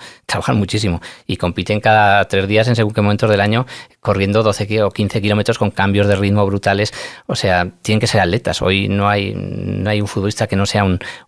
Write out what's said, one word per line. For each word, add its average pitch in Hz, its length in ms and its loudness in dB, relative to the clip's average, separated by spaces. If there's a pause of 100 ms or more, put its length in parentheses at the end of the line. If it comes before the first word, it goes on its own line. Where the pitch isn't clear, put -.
(260)
trabajan - 300 -2
muchísimo. 101 460 -2 (260)
Y 90 80 -4
compiten 90 460 -2
cada 104 480 4
tres 98 180 0
días 107 220 2
en 117 80 2
según 107 160 0
qué 110 80 0
momentos 104 280 2
del 104 120 4
año, 113 260 0 (320)
corriendo 101 440 0
doce 104 220 0
ki-, 107 140 -2
o 101 120 2
quince 104 300 -2
kilómetros 104 380 0
con 101 120 0
cambios 101 360 2
de 101 80 4
ritmo 101 300 2
brutales. 101 480 0 (340)
O - 80 -4
sea, 90 340 0 (120)
tienen 107 180 0
que 113 80 -2
ser 107 140 2
atletas. 90 400 -2
Hoy 98 260 0
no 101 220 0
hay, 101 260 -2
no 98 540 -6
hay 107 100 0
un 104 80 -2
futbolista 104 400 -2
que - 80 -2
no 98 100 2
sea 101 200 0
un, 92 140 0 (280)